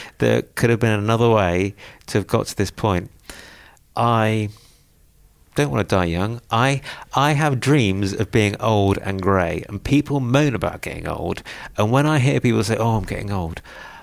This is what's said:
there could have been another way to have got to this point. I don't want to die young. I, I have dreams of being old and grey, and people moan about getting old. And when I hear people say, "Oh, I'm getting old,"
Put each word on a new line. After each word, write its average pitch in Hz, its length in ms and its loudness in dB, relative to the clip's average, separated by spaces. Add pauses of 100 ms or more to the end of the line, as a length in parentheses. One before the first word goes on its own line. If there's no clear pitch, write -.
(200)
there 113 240 2
could - 260 0
have 113 100 2
been 110 180 2
another 113 320 2
way 98 460 2 (320)
to - 120 -2
have 95 80 -4
got - 200 0
to - 80 -10
this 98 160 -2
point. 98 400 -2 (840)
I 110 540 2 (1040)
don't 143 140 0
want 113 180 -2
to 107 80 0
die 90 100 2
young. 95 440 -2
I, 135 320 0 (320)
I 147 200 2
have 143 260 0
dreams 101 540 2
of 104 180 -4
being 104 280 2
old 101 400 2
and 95 220 -6
grey, 90 460 0
and 101 160 -10
people 143 360 0
moan 131 360 2
about 90 260 -6
getting - 260 -10
old. - 360 -6 (340)
And 107 140 2
when 139 160 4
I 156 100 2
hear 135 220 2
people 113 240 2
say, 110 120 -2
"Oh, 113 220 0
I'm 95 60 -2
getting 98 280 -8
old," 85 300 -4 (400)